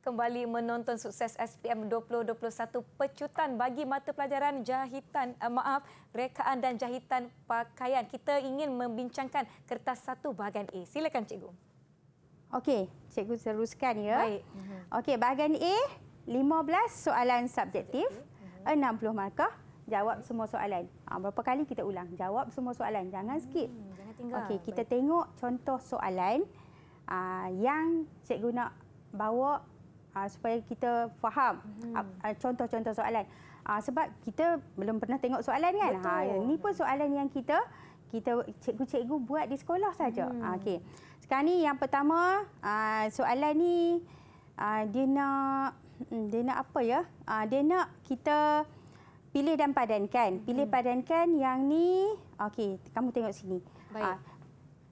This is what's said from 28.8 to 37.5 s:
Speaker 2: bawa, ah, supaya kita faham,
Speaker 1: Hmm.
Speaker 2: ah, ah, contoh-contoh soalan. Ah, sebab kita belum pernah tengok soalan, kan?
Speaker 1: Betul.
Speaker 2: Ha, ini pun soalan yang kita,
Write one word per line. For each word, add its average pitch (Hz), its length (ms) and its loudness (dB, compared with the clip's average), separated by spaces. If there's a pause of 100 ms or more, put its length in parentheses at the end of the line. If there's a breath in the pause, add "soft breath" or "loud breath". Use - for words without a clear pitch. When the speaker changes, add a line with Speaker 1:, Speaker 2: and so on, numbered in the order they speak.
Speaker 2:
bawa, 233 500 2 (540)
ah, 196 160 -2
supaya 233 320 0
kita 233 560 0
faham, 226 400 2 (240)
Speaker 1:
Hmm. 233 120 -6
Speaker 2:
ah, 214 100 0 (180)
ah, 214 120 0
contoh-contoh 233 600 -2
soalan. 220 320 0 (400 loud breath)
Ah, 208 160 0
sebab 285 240 0 (160)
kita 311 400 0 (160)
belum 214 200 -2
pernah 240 200 -2
tengok 247 240 0
soalan, 320 320 2
kan? 370 240 2
Speaker 1:
Betul. 185 240 0
Speaker 2:
Ha, 196 160 0
ini 247 160 2
pun 302 160 -2
soalan 294 400 0
yang 277 160 0
kita, 285 320 0 (560 loud breath)